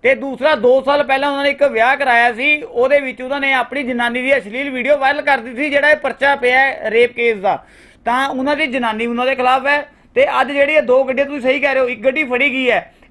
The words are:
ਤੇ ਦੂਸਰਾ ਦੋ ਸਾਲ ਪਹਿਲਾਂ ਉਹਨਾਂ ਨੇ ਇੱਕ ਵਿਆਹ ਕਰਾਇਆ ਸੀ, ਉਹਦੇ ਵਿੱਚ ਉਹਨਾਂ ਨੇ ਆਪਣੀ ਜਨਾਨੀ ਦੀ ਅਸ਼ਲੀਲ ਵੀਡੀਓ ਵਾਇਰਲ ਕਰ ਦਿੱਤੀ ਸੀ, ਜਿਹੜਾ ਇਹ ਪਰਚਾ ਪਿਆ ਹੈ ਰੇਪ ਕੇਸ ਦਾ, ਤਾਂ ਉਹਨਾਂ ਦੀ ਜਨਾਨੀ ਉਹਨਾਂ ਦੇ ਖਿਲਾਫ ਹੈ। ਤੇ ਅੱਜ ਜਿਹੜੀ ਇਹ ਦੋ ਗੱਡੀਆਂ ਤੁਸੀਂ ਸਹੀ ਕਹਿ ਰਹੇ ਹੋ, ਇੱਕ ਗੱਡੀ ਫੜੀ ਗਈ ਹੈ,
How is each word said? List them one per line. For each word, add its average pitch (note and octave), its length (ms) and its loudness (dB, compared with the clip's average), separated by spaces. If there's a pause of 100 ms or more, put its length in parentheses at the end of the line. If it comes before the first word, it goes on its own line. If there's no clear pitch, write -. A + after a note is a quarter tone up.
ਤੇ C4 120 2
ਦੂਸਰਾ C4 400 -2
ਦੋ B3 280 2
ਸਾਲ C#4+ 220 0
ਪਹਿਲਾਂ C4+ 260 -2
ਉਹਨਾਂ C#4 140 -4
ਨੇ C#4+ 60 2
ਇੱਕ C#4 120 -2
ਵਿਆਹ B3+ 340 2
ਕਰਾਇਆ A#3+ 360 2
ਸੀ, D4 300 -2
ਉਹਦੇ C4 380 2
ਵਿੱਚ B3+ 220 -8
ਉਹਨਾਂ C4+ 180 -6
ਨੇ C#4 120 -2
ਆਪਣੀ B3+ 300 -2
ਜਨਾਨੀ A#3+ 400 -4
ਦੀ C4+ 160 2
ਅਸ਼ਲੀਲ A#3+ 320 -8
ਵੀਡੀਓ C4 260 0
ਵਾਇਰਲ C#4+ 260 0
ਕਰ C#4+ 160 2
ਦਿੱਤੀ A#3 180 -10
ਸੀ, C#4+ 140 -2
ਜਿਹੜਾ C#4+ 200 2
ਇਹ D4+ 60 4
ਪਰਚਾ C4+ 400 0
ਪਿਆ B3 240 2
ਹੈ - 300 -2
ਰੇਪ A#3+ 220 2
ਕੇਸ A#3 260 0
ਦਾ, F#3 280 -2 (380)
ਤਾਂ C4 240 0
ਉਹਨਾਂ C#4 280 -2
ਦੀ D4+ 100 -2
ਜਨਾਨੀ A#3 400 -2
ਉਹਨਾਂ A#3+ 200 -2
ਦੇ C4 100 0
ਖਿਲਾਫ B3+ 300 2
ਹੈ। C#4+ 260 -2 (220)
ਤੇ B3+ 260 2
ਅੱਜ C4 120 0
ਜਿਹੜੀ C#4 200 2
ਇਹ D4+ 100 4
ਦੋ B3+ 220 2
ਗੱਡੀਆਂ C4 220 -2
ਤੁਸੀਂ C#4+ 140 -8
ਸਹੀ C4 200 0
ਕਹਿ C4+ 140 0
ਰਹੇ C4 80 2
ਹੋ, B3 60 0
ਇੱਕ B3 160 -8
ਗੱਡੀ C4+ 200 0
ਫੜੀ B3 280 0
ਗਈ B3+ 180 0
ਹੈ, F#3+ 240 -2 (160)